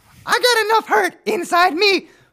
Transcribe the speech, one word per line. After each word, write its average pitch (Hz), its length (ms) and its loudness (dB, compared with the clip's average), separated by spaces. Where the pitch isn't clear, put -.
I - 60 -4
got 453 360 0
enough 440 200 0
hurt 392 380 -2
inside 349 500 0
me 392 320 0